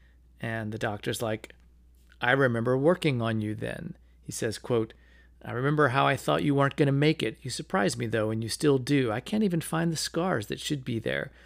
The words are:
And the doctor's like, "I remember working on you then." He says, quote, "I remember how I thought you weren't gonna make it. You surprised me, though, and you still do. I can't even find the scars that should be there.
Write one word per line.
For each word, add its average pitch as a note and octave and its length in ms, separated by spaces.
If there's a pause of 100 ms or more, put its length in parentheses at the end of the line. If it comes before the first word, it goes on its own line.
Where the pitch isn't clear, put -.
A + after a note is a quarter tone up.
(400)
And A2+ 320
the A2 60
doctor's G#2+ 440
like, A2 340 (680)
"I B2 100
remember B2+ 460
working C#3+ 460
on A2+ 180
you G#2+ 140
then." - 420 (240)
He - 100
says, A2+ 280
quote, A2+ 340 (500)
"I - 80
remember C#3 380
how C#3 160
I C#3 100
thought D3 280
you C#3+ 100
weren't C#3 220
gonna C#3+ 160
make C#3+ 320
it. - 180
You C3 80
surprised D#3+ 480
me, A#2+ 80
though, A2 240
and A2+ 140
you A2+ 60
still C#3+ 280
do. B2+ 340
I A2 80
can't G#3+ 240
even F3 180
find E3 300
the D#3+ 60
scars D#3+ 500
that C3+ 120
should C#3 260
be A#2 140
there. C2+ 320 (140)